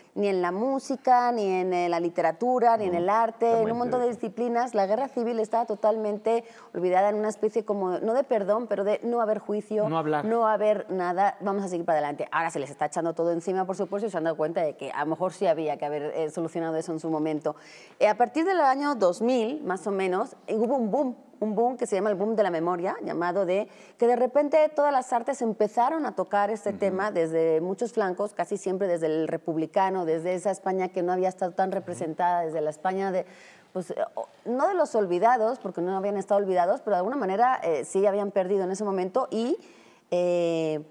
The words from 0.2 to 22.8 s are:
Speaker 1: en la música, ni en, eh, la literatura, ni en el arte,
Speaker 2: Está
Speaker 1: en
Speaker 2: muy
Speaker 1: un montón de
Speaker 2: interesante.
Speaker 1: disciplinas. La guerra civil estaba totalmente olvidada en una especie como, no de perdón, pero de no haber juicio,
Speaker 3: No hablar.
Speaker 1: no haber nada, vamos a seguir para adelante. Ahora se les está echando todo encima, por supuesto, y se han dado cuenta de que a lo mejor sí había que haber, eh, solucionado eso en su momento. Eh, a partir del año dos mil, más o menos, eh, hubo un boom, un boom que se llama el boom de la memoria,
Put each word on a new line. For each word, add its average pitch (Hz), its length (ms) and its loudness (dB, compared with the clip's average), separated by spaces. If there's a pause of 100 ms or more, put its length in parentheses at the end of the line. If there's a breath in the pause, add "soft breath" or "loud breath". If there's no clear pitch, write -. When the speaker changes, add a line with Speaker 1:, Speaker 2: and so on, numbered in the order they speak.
Speaker 1:
en 190 120 2
la 175 100 0
música, 247 800 2
ni 226 140 0
en, 185 300 0
eh, 175 160 0
la 170 100 0
literatura, 220 800 2
ni 208 80 -2
en 180 80 0
el 175 160 2
arte, 226 380 2
Speaker 2:
Está 226 100 4
Speaker 1:
en 226 60 4
Speaker 2:
muy 220 80 0
Speaker 1:
un 233 40 -2
montón 247 240 0
de 240 60 2
Speaker 2:
interesante. 240 220 -4
Speaker 1:
disciplinas. 240 460 -2
La 202 120 2
guerra 240 220 0
civil 240 300 -2
estaba 233 280 0
totalmente 214 760 0 (300 loud breath)
olvidada 185 380 2
en 214 60 0
una 214 120 0
especie 214 380 -2
como, 190 320 -2
no 226 160 0
de 269 100 2
perdón, 208 420 0
pero 202 160 -2
de 208 200 0
no 240 180 -2
haber 214 200 0
juicio, 208 500 -2
Speaker 3:
No 165 80 0
hablar. 151 260 0
Speaker 1:
no 226 240 2
haber 214 420 2
nada, 180 500 0
vamos 196 240 -2
a 190 40 -4
seguir 175 160 -4
para 160 140 2
adelante. 147 340 -4
Ahora 165 180 0
se 160 80 -6
les 135 120 -6
está 147 160 -4
echando 165 260 -2
todo 170 180 0
encima, 185 360 -2
por 185 100 -4
supuesto, 202 300 -4
y 208 40 -4
se 185 60 -4
han 160 80 -2
dado 160 140 -2
cuenta 165 240 0
de 151 160 -2
que 139 120 -8
a - 100 -6
lo 147 100 -2
mejor 165 240 -2
sí 202 120 -2
había 156 300 0
que 151 80 -8
haber, 147 180 -4 (120)
eh, 156 160 -2
solucionado 165 460 -4
eso 165 160 -4
en 160 60 -4
su 160 120 -6
momento. 156 460 -2 (440 loud breath)
Eh, 208 80 6
a 208 80 2
partir 240 300 2
del 370 160 2
año 277 320 2
dos 180 260 2
mil, 247 440 0
más 185 220 -4
o 208 40 -2
menos, 190 440 -2 (120)
eh, 214 100 -2
hubo 240 200 0
un 226 140 0
boom, 254 260 0 (240)
un 214 160 -2
boom 240 200 2
que 240 100 -4
se 208 100 -2
llama 202 120 0
el 208 60 2
boom 208 220 -2
de 208 80 4
la 185 80 0
memoria, 170 500 -2